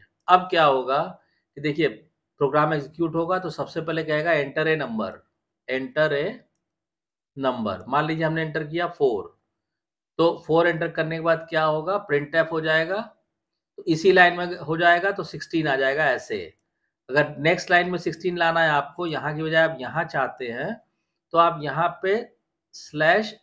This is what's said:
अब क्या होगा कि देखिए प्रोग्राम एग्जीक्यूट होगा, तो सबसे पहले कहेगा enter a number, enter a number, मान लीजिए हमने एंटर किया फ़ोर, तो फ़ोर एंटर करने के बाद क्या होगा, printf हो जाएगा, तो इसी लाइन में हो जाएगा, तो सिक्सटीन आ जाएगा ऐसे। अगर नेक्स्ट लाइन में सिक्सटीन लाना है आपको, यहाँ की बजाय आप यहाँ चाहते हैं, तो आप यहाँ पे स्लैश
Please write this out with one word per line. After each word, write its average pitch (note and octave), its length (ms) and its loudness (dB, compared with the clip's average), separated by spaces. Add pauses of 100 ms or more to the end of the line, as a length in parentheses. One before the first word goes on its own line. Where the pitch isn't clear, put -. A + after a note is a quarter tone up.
(280)
अब F3+ 220 6
क्या E3 140 4
होगा C3+ 380 2 (540)
कि - 40 -16
देखिए D3+ 280 0
प्रोग्राम D3 840 -2
एग्जीक्यूट D3+ 400 -4
होगा, E3 240 -2
तो F3+ 120 -8
सबसे - 300 -8
पहले D#3+ 240 -4
कहेगा D#3 280 -2
enter D3 340 0
a D#3+ 120 2
number, A2 340 -6 (560)
enter C3 460 -2
a C#3+ 120 -2 (1120)
number, A#2+ 400 -2 (120)
मान D3 180 0
लीजिए D#3+ 180 -2
हमने D#3+ 180 -2
एंटर D3 240 -6
किया E3 220 -4
फ़ोर, B2+ 500 -2 (800)
तो E3+ 280 2
फ़ोर E3 220 4
एंटर E3 220 -2
करने D#3+ 260 -4
के E3 40 -6
बाद D#3+ 300 0
क्या D#3 140 2
होगा, D#3 420 -2
printf D3 460 0
हो D#3+ 80 -2
जाएगा, D#3+ 400 0 (760)
तो - 120 -16
इसी E3 240 4
लाइन F3 260 8
में F3 200 -4
हो D3+ 180 -4
जाएगा, F3 340 4
तो F#3+ 140 -6
सिक्सटीन D#3 440 -4
आ C3+ 80 0
जाएगा C3+ 280 0
ऐसे। A#2 500 -4 (540)
अगर C#3 300 0
नेक्स्ट E3+ 320 0
लाइन F3+ 200 4
में F3 80 -2
सिक्सटीन F3 400 -4
लाना E3 220 2
है D#3+ 100 2
आपको, D3 360 -2
यहाँ D3+ 300 -4
की D#3 60 -6
बजाय D#3+ 200 2
आप D#3+ 180 2
यहाँ C3 240 -4
चाहते C3 440 -4
हैं, C3+ 260 -6 (580)
तो E3 60 0
आप E3 240 4
यहाँ D3+ 260 0 (140)
पे F#3+ 140 0 (580)
स्लैश E3+ 680 0